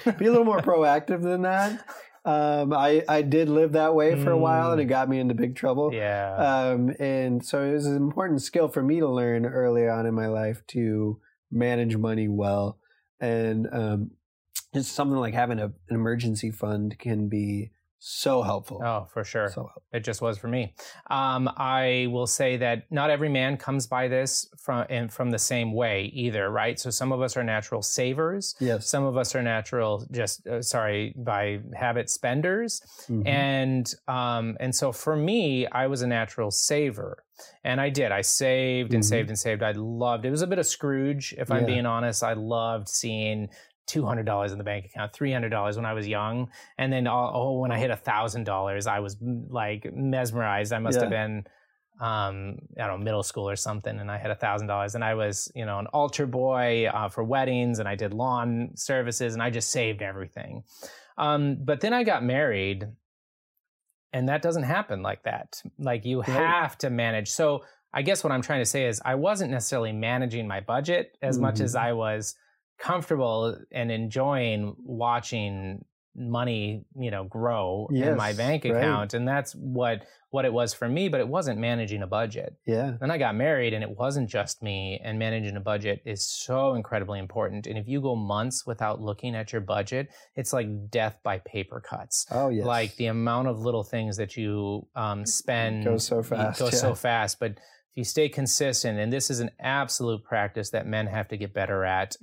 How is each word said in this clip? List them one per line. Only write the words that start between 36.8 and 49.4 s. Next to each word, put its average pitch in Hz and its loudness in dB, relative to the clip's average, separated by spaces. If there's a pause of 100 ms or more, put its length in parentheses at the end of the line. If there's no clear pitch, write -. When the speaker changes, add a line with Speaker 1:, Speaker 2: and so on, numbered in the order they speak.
Speaker 1:
And 131 0
I 139 2
did. 131 2
I 98 2
saved 127 2
and 110 6
Speaker 2:
Mm-hmm. 104 4
Speaker 1:
saved 110 2
and 107 -4
saved. 110 0
I 107 2
loved, 117 -2
it 127 0
was 151 0
a 185 0
bit 185 0
of 165 0
Scrooge, 139 -2
if 123 -4
I'm 127 4
Speaker 2:
Yeah. 120 4
Speaker 1:
being 123 2
honest. 117 0
I 113 0
loved 113 -2
seeing 107 -2 (380)
two 147 -2
hundred 117 -2
dollars 101 0
in 101 -8
the 104 -8
bank 101 -6
account, 104 -8
three 139 -2
hundred 120 -2
dollars 104 -2
when 117 -4
I 113 -2
was 107 -4
young. 110 -2 (280)
And 131 0
then, 127 2
oh, 123 2
oh, 127 0
when 127 0
I 117 0
hit 123 2
a 107 -2
thousand 110 -2
dollars, 98 -2
I 104 0
was, 101 -6
mm, 120 -4